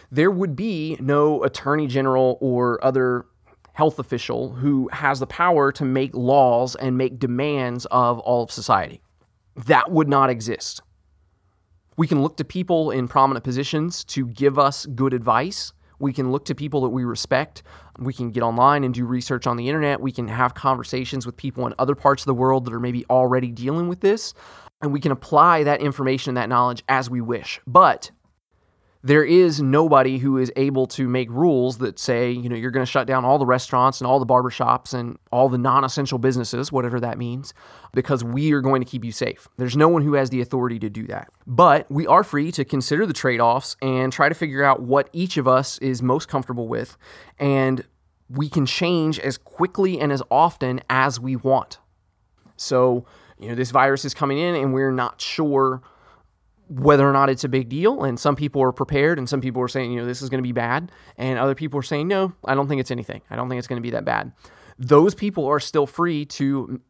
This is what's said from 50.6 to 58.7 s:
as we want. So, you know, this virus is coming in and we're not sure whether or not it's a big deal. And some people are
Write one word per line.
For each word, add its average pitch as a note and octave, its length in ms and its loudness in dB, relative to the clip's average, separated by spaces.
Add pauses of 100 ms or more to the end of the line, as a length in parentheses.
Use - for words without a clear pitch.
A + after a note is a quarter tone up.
as B2+ 300 2
we C3 160 -4
want. C3 420 0 (800)
So, B2+ 500 0 (320)
you G#2 120 -12
know, A#2+ 40 -6
this B2 160 -4
virus C3+ 340 4
is C#3 100 -6
coming C#3 240 0
in F3 180 0
and C3+ 180 0
we're C3+ 160 2
not B2+ 300 -4
sure C3+ 600 0 (880)
whether C#3 400 6
or C#3 40 4
not C#3 180 4
it's C3+ 140 -2
a C#3 40 -4
big B2+ 200 -2
deal. F3+ 340 0
And B2 160 -2
some D3 160 0
people C#3+ 260 -2
are B2+ 120 4